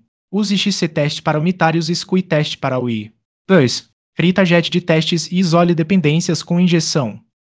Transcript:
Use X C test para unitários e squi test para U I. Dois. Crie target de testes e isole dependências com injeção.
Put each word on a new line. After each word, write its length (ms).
Use 280
X 180
C 120
test 340
para 160
unitários 500
e 60
squi 260
test 360
para 220
U 120
I. 220
Dois. 420
Crie 160
target 400
de 120
testes 500
e 60
isole 360
dependências 680
com 180
injeção. 580